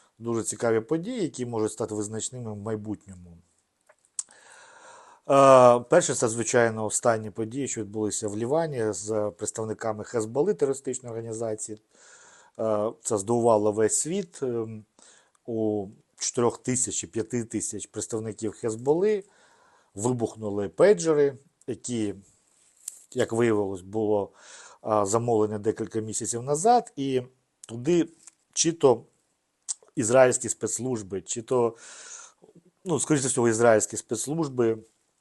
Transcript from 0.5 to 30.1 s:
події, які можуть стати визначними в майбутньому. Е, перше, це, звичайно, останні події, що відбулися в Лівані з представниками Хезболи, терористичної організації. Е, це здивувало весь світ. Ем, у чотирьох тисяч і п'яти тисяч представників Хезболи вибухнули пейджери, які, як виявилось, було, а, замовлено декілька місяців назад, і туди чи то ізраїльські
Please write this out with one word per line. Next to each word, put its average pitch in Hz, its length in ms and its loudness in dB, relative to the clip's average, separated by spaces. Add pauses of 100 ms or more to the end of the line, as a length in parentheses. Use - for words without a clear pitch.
події, 175 420 -6
які 127 240 -6
можуть 110 260 -2
стати 107 220 -6
визначними 110 580 -8
в 104 40 -10
майбутньому. 101 840 -10 (1900)
Е, 131 500 10
перше, 156 340 2
це, 120 140 -2
звичайно, 113 560 0
останні 110 460 -2
події, 117 380 -6
що - 120 -8
відбулися 104 480 -6
в 104 80 -6
Лівані 127 560 -2
з 104 460 -4
представниками 107 680 -6
Хезболи, 123 500 -2
терористичної 127 580 -4
організації. 113 680 -8 (800)
Е, 110 340 -2 (100)
це 110 160 -2
здивувало 107 540 2
весь 107 280 2
світ. 175 420 -6
Ем, 113 420 -6 (600)
у 107 420 -2 (300)
чотирьох - 400 0
тисяч - 460 -4
і - 20 -12
п'яти 113 380 -6
тисяч 110 420 -8
представників 110 680 -8
Хезболи 156 720 -2 (720)
вибухнули 107 720 -4
пейджери, 156 720 4 (280)
які, 113 480 -4 (1000)
як 123 200 -2
виявилось, 104 480 2
було, 104 520 -2 (500)
а, 107 240 2
замовлено 107 520 0
декілька 107 420 -4
місяців 110 420 -6
назад, 196 540 2
і 135 260 -2 (460)
туди 143 400 0 (440)
чи 160 200 0
то 135 320 4 (920)
ізраїльські 123 520 4